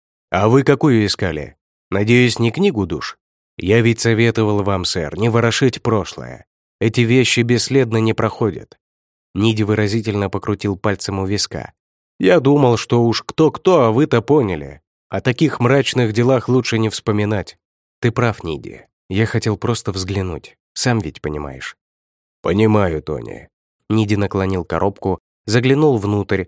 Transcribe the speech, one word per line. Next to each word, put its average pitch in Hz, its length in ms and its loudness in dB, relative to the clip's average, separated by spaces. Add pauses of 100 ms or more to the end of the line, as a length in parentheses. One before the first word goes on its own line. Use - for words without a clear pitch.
(320)
«А 101 180 2
вы 131 140 4
какую 135 420 2
искали? 80 500 -6 (360)
Надеюсь, 113 480 2
не 117 120 0
книгу 139 360 0
душ? - 320 -10 (400)
Я 104 220 2
ведь 113 180 2
советовал 110 640 2
вам, 95 220 -2
сэр, 80 340 -6
не 117 100 0
ворошить 117 540 0
прошлое. 73 640 -4 (340)
Эти 113 220 0
вещи 120 400 2
бесследно 120 560 0
не 110 160 2
проходят». - 680 -4 (560)
Ниди 110 260 2
выразительно 104 680 0
покрутил 101 460 -4
пальцем 98 420 -4
у 95 60 -4
виска. 95 480 -6 (460)
«Я 180 200 4
думал, 131 380 4
что 120 260 0
уж 113 180 0
кто-кто, 156 600 2
а 113 80 4
вы-то 123 320 0
поняли. 87 580 -2 (280)
О 98 120 -6
таких 131 380 0
мрачных 123 540 2
делах 120 360 2
лучше 120 300 0
не 110 100 0
вспоминать». 104 680 -2 (420)
«Ты 117 100 2
прав, 117 320 -2
Ниди. - 440 -10 (220)
Я 101 180 0
хотел 107 300 -2
просто 113 340 -4
взглянуть. 95 640 -6 (160)
Сам 120 240 0
ведь 85 240 -8
понимаешь». 73 540 -10 (680)
«Понимаю, 98 600 2
Тони». 58 480 -10 (400)
Ниди 107 260 2
наклонил 95 480 -2
коробку, 92 560 -2 (260)
заглянул 131 520 2
внутрь, 101 500 -2